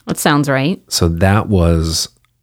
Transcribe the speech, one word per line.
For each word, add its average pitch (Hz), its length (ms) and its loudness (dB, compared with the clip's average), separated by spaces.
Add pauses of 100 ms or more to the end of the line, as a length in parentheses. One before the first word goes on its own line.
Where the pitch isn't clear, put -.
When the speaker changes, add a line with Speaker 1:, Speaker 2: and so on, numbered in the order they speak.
Speaker 1:
That - 120 -6
sounds 143 300 0
right. 139 400 -2
Speaker 2:
So - 200 -2
that 95 400 0
was 82 600 0 (340)